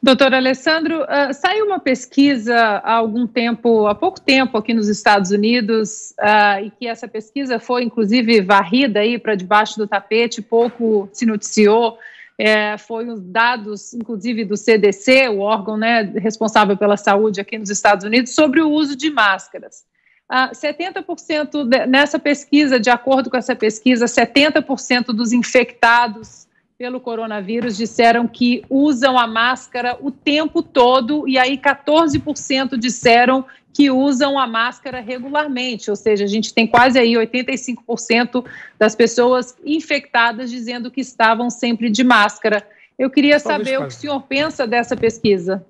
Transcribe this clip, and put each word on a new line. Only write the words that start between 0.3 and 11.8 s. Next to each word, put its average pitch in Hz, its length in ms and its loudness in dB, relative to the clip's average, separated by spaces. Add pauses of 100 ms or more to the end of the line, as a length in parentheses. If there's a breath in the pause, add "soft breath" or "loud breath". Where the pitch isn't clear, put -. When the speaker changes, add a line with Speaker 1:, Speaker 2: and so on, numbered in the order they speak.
Speaker 1:
Alessandro, 302 760 -2
ah, 277 240 0
saiu 403 320 -6
uma 392 120 -2
pesquisa 254 800 0
há 220 380 0
algum 226 340 -2
tempo, 233 580 0
há 208 80 2
pouco 359 280 -4
tempo 262 360 0
aqui 214 160 -4
nos 214 140 0
Estados 202 420 2
Unidos, 214 880 -2
ah, 208 440 2
e 208 100 -12
que - 160 -12
essa 226 180 -10
pesquisa 226 540 -6
foi, 247 240 -2
inclusive, 226 560 2
varrida 202 640 2
aí 226 180 0
pra 214 160 -2
debaixo 208 420 0
do 220 80 -4
tapete, 220 560 -2
pouco 226 680 0
se - 140 -6
noticiou, 220 720 2 (400 loud breath)